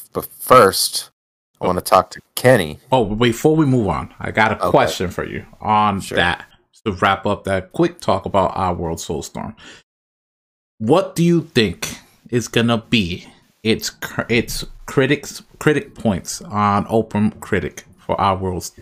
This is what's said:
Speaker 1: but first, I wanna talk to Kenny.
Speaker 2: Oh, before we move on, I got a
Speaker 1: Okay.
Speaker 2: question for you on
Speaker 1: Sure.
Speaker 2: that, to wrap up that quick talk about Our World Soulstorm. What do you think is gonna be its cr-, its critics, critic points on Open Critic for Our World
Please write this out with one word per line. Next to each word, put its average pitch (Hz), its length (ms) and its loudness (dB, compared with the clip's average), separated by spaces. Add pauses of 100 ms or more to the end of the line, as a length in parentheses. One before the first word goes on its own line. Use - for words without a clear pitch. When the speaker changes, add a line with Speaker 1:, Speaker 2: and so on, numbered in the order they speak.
(140)
Speaker 1:
but 95 120 -8
first, - 840 4 (500)
I - 60 -6
wanna 90 160 -2
talk 92 300 2
to - 100 -20 (140)
Kenny. 98 440 2 (120)
Speaker 2:
Oh, 131 140 2 (100)
before 120 400 2
we 160 100 4
move 123 220 2
on, 76 320 -4
I - 120 -8
got 107 200 2
a 101 100 -4
Speaker 1:
Okay. 90 80 0
Speaker 2:
question 107 400 2
for - 160 -6
you - 200 -10 (140)
on 104 420 0
Speaker 1:
Sure. - 160 -6
Speaker 2:
that, 87 280 0 (400)
to 107 80 -2
wrap 98 340 0
up 101 160 -2
that 95 300 -4
quick 170 260 0
talk - 260 -2
about 92 300 0
Our 90 180 -2
World 85 240 -6
Soulstorm. - 580 -10 (1200)
What 160 360 0
do 165 80 0
you 170 180 4
think - 560 -2 (340)
is 117 160 -2
gonna 117 320 0 (100)
be 92 380 -2 (340)
its - 300 -2
cr-, - 380 -10
its - 360 -2 (220)
critics, - 560 -2 (160)
critic 147 340 -2
points - 480 -4
on 101 480 0
Open 107 400 0 (100)
Critic - 460 -6 (140)
for - 200 -4
Our 95 160 2
World 92 280 -6 (180)